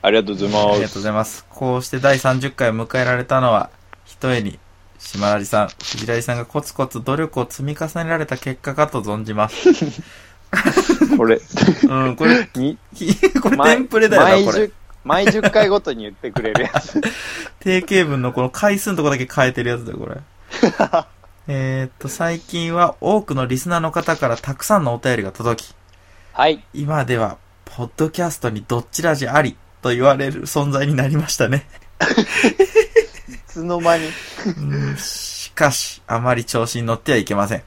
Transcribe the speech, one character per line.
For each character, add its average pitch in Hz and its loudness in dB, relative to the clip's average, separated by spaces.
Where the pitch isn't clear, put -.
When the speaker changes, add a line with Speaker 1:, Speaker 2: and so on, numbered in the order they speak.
Speaker 1:
あ 98 2
り 110 4
が 110 4
と 101 -4
う - -6
ご 95 -6
ざ 101 -2
い - -2
ま 104 2
す。 104 4
Speaker 2:
あ 104 4
り 104 2
が 107 -2
と - -10
う - -10
ご 98 -8
ざ 107 -4
い 107 -2
ま 110 0
す。 - -16
こ 127 -4
う 127 -6
し - -12
て 131 -6
第 135 4
三 131 0
十 131 -6
回 123 0
を 110 -2
迎 113 -4
え 127 2
ら 123 0
れ 123 -4
た 131 0
の 123 4
は、 104 2
ひ - -20
と 131 -2
え 120 0
に、 101 -8
島 101 -2
ラ 104 2
リ 101 -8
さ 104 0
ん、 - -8
藤 - -10
ラ 117 0
リ 117 -2
さ 120 -4
ん - -6
が 117 -8
コ - -6
ツ - -12
コ 131 -4
ツ 117 -10
努 131 -2
力 156 -4
を 120 -2
積 - -10
み 147 -6
重 160 -8
ね 160 -8
ら 165 -2
れ 156 -4
た 131 -8
結 - -10
果 135 -8
か 151 2
と 127 -4
存 104 -4
じ 107 -8
ま 107 0
す。 - -14
Speaker 1:
<laughs> - 2
こ 117 4
れ。 113 4
Speaker 2:
う 131 4
ん、 123 -4
こ - 0
れ、 233 4
Speaker 1:
に、 135 -2
Speaker 2:
<laughs> 294 4
こ 226 2
れ 269 2
テ - 8
ン 262 -2
プ 220 2
レ 220 6
だ 202 6
よ 180 8
な、 180 6
Speaker 1:
毎、 196 6
Speaker 2:
こ - 2
れ。 - 2
Speaker 1:
毎 214 2
十、 - -10
毎 175 2
十 220 0
回 214 4
ご 202 4
と 156 -6
に 113 -8
言 104 -12
っ - -20
て - -10
く 120 -4
れ 110 -2
る 113 0
や - -2
つ。 - -4
Speaker 2:
<laughs> - -14
定 185 0
型 185 2
文 139 -2
の 123 -2
こ 127 -2
の 127 0
回 202 0
数 208 -4
の 175 -2
と 156 0
こ 147 4
だ 139 0
け 123 -4
変 135 2
え 127 0
て 127 -4
る 120 -2
や 120 -2
つ 117 -10
だ 113 -12
よ、 - -10
こ - -10
れ。 - -10
Speaker 1:
<laughs> - 0
Speaker 2:
え 131 -4
ー - -10
っ 131 -14
と、 - -12
最 165 -6
近 165 -6
は 175 2
多 208 2
く 208 -6
の 131 0
リ 127 -2
ス 151 -6
ナ 175 0
ー - 0
の 160 -2
方 170 -2
か 139 -2
ら 117 -2
た - -8
く - -10
さ 214 2
ん 175 2
の 123 0
お 120 -4
便 123 -2
り 104 -4
が 95 -8
届 113 -4
き、 - -20
Speaker 1:
は 139 2
い。 156 0
Speaker 2:
今 147 -2
で 123 0
は、 110 -2
ポ - -10
ッ 117 -12
ド 156 0
キ 165 -6
ャ 170 -2
ス 151 -10
ト 120 -2
に 107 -8
ど 120 -2
っ 120 -10
ち - -8
ラ 160 2
ジ 139 -4
あ 143 4
り 131 0
と 123 0
言 123 2
わ 139 8
れ 139 -2
る - -8
存 147 -2
在 135 0
に 147 0
な 135 2
り 147 0
ま 151 -2
し - -4
た 120 2
ね。 135 0
Speaker 1:
<laughs> - 2
い 254 -16
つ 165 -10
の 175 -2
間 170 4
に。 160 -4
Speaker 2:
う 214 -2
ん、 139 -8
し - -10
か 147 2
し、 - -8
あ 113 -2
ま 123 2
り 117 -6
調 117 -2
子 - -6
に 117 -4
乗 113 0
っ - -12
て 147 0
は 123 4
い 104 2
け 104 -4
ま 101 0
せ 104 -4
ん。 - -8